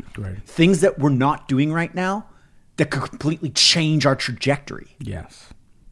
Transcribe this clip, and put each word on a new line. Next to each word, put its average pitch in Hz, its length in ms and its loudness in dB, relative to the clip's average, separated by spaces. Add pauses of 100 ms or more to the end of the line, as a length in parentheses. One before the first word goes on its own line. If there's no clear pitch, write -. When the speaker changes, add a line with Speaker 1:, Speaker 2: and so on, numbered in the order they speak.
(180)
Speaker 1:
Right. 98 280 -10
Speaker 2:
Things 170 360 4
that 185 160 4
we're 147 120 2
not 135 400 0
doing 143 240 0
right 165 200 -4
now 185 340 -4 (500)
that 151 120 0
could 127 200 -4
completely 147 400 -4
change 156 560 2
our 139 100 4
trajectory. - 840 -4
Speaker 1:
Yes. - 500 -12 (420)